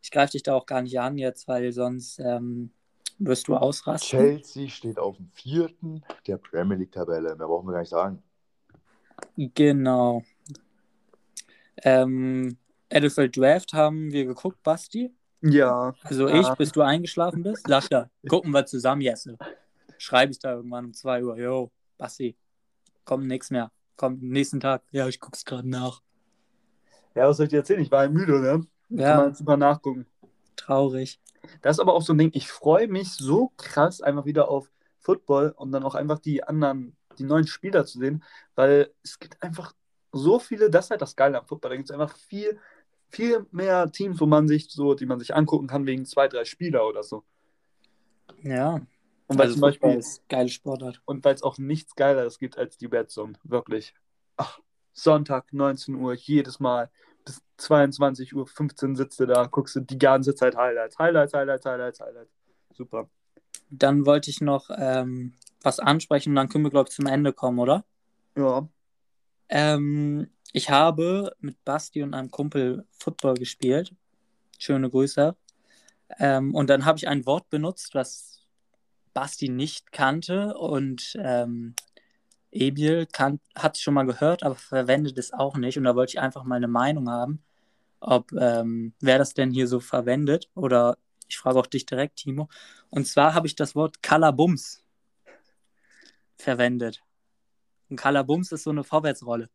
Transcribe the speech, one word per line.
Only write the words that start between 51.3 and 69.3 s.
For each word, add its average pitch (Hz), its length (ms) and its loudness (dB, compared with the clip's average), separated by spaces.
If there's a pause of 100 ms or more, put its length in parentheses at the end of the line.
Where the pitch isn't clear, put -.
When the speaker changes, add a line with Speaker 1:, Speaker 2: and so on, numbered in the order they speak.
Speaker 3:
auch 131 160 -4
nichts 147 360 -6
Geileres 135 440 2
gibt 131 180 -10
als 123 200 -6
die 123 100 -14
Red 117 240 -2
Zone, 107 220 -12 (100)
wirklich. 117 500 -6 (440)
Ach, - 220 -10 (340)
Sonntag, 147 600 0
neunzehn 139 420 -2
Uhr, 127 200 -4
jedes 139 440 -2
Mal, 123 300 -2 (360)
bis - 160 -18 (160)
zweiundzwanzig 139 760 2
Uhr 135 120 -6
fünfzehn 139 480 -4
sitzt 131 240 -4
du 131 60 4
da, 123 220 2
guckst - 280 -4
du 139 60 -4
die 131 160 -10
ganze 135 380 4
Zeit 127 200 2
Highlights, 117 420 -2
Highlights, 160 360 2
Highlights, 139 320 -2
Highlights, 123 340 -8
Highlights. 117 320 -18 (420)
Super. 113 360 -10 (600)
Speaker 1:
Dann 139 360 2
wollte 147 240 4
ich 143 120 -8
noch, 139 340 -2
ähm, 127 580 -4 (280)
was - 180 -2
ansprechen 147 500 0
und 143 60 2
dann 135 140 2
können 151 140 0
wir, 147 80 0
glaub 135 160 4
ich, - 60 -16
zum - 140 -2
Ende 135 260 0
kommen, 123 260 -2
oder? 135 240 2 (540)
Speaker 3:
Ja. 139 320 0 (800)